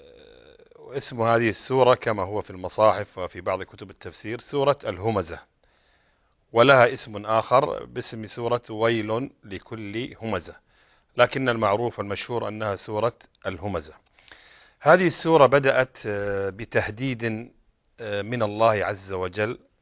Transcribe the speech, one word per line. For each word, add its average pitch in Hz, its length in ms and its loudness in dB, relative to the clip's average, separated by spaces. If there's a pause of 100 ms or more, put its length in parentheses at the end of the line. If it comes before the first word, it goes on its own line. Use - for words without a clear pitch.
(960)
اسم 127 260 -6
هذه 117 260 4
السورة 127 460 4
كما 110 280 -4
هو 98 200 -6
في - 80 -14
المصاحف 92 680 0
وفي 92 220 -10
بعض 95 220 -4
كتب 95 280 -16
التفسير 107 500 -12
سورة 143 360 0 (100)
الهمزة، 92 520 -2 (1120)
ولها 123 400 8
اسم 104 340 -10
آخر 123 580 2
باسم 120 420 -10
سورة 117 440 -4
ويل 113 600 -2 (140)
لكل 107 760 -12
همزة، 110 340 -6 (600)
لكن 127 320 2
المعروف 113 500 0
والمشهور 110 500 -6
أنها 107 280 -6
سورة 110 380 -4 (320)
الهمزة. 90 480 -8 (880)
هذه 180 260 6
السورة 160 400 4
بدأت، 131 500 2 (100)
آه، 101 440 -4
بتهديد، 113 1000 -4 (500)
آه، 104 220 -6
من 117 200 -4
الله 107 420 2
عز 95 280 -8
وجل 95 460 -4 (240)